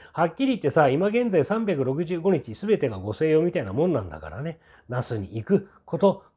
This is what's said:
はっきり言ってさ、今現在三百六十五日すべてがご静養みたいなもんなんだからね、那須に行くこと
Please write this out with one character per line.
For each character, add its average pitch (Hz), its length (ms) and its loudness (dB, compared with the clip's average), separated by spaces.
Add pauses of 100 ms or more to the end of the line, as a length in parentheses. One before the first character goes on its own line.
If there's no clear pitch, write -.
(120)
は 160 120 2
っ 170 100 -2
き 269 120 -2
り 262 60 2
言 220 60 -2
っ - 20 -10
て 147 100 0
さ、 147 180 6
今 156 200 2
現 240 200 0
在 175 160 4
三 220 220 -2
百 151 180 0
六 135 200 -2
十 170 140 -4
五 180 140 2
日 127 220 -2
す 196 120 -10
べ 208 120 2
て 135 100 0
が 110 100 -6
ご 98 140 -6
静 156 180 0
養 156 120 6
み 170 100 0
た 175 80 -2
い 123 40 -4
な 95 80 -8
も 143 140 0
ん 185 60 2
な 131 80 0
ん 95 80 -8
だ 78 100 -12
か 78 120 -12
ら 90 100 -12
ね、 160 180 -10 (300)
那 123 100 -6
須 123 200 -4
に 98 140 -6
行 113 120 -8
く 196 240 0 (160)
こ - 140 -6
と 190 240 2 (140)